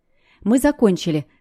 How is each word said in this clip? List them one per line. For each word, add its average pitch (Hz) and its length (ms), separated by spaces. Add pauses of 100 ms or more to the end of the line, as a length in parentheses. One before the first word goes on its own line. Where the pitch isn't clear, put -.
(420)
«Мы 233 160
закончили», 196 680 (140)